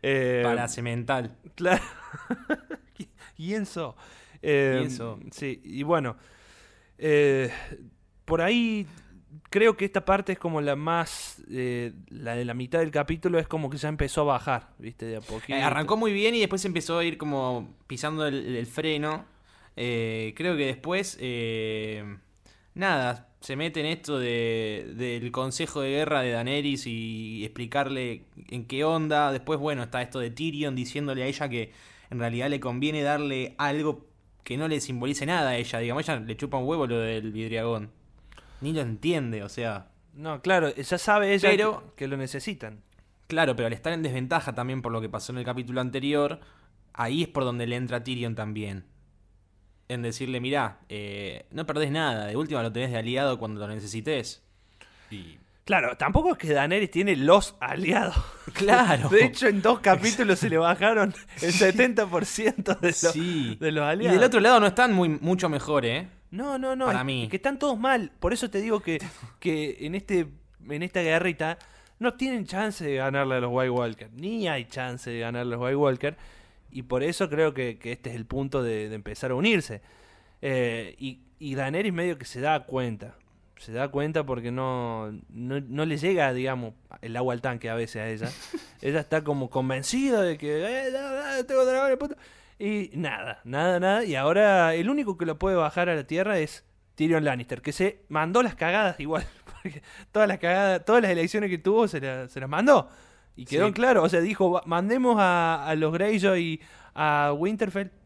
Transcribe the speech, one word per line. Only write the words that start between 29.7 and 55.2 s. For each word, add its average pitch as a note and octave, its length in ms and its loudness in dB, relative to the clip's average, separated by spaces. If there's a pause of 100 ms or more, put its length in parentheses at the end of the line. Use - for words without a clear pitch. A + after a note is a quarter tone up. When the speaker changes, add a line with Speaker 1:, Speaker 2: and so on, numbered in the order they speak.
Speaker 2:
está B2+ 180 -6
esto B2 180 -6
de A#2 120 -4
Tyrion C#3+ 440 -4
diciéndole C3 480 -4
a C3 40 -2
ella C#3 240 -4
que A2+ 220 -6 (360)
en B2 100 -8
realidad A#2 300 -2
le C#3+ 120 -2
conviene C#3+ 420 -2
darle C#3+ 560 -2
algo D3 480 -2 (380)
que A#2+ 120 -6
no D#3 120 -2
le D3+ 120 0
simbolice C3+ 460 -4
nada D#3+ 240 0
a B2 60 0
ella. A#2+ 240 -4
Digamos, B2 280 -4
ella C#3 120 -2
le A2 160 -8
chupa C#3 200 -6
un C3 120 -2
huevo D#3 180 0
lo A#2 140 0
del A2 320 -4
vidriagón. A2+ 580 -4 (720)
Ni D3 100 -4
lo D#3 80 -2
entiende, A#2+ 600 -2
o G2+ 80 -10
sea. A2 380 -6 (260)
Speaker 1:
No, D3 260 -8
claro, F3 340 2
ya C#3+ 240 -2
sabe G#3 360 4
ella G3 160 6
Speaker 2:
Pero G#3 400 2
Speaker 1:
que, - 140 -10
que C3+ 40 -4
lo C#3 80 -4
necesitan. C3 640 -8 (460)
Speaker 2:
Claro, D#3 280 2
pero A#2 120 0
al A#2 80 -2
estar D#3+ 180 -4
en E3 100 -4
desventaja C3 520 -2
también B2+ 280 -4
por A#2 100 -4
lo A2+ 100 -2
que G#2+ 80 -6
pasó G#2+ 220 -8
en B2+ 60 -8
el A#2+ 60 -8
capítulo B2 380 -4
anterior, C#3+ 580 0 (540)
ahí B2+ 300 -2
es D#3 40 -6
por C#3 160 -2
donde A#2+ 220 -2
le A#2+ 100 -2
entra B2 260 -4
Tyrion A#2+ 320 -6
también. G#2+ 500 -8 (1040)
En B2 140 -6
decirle, B2 380 -4
"Mirá, B2+ 380 -2 (100)
eh, G2+ 600 -10
no D#3 160 -8
perdés D3 240 -2
nada, C3 360 -2
de G#2 100 -6
última D3 260 -2
lo A2+ 100 -4
tenés B2 200 -4
de A#2 60 -2
aliado B2+ 400 -2
cuando G#2+ 220 -8
lo G#2 80 -8
necesites". A2 760 -6 (680)
Y F2+ 260 -14 (280)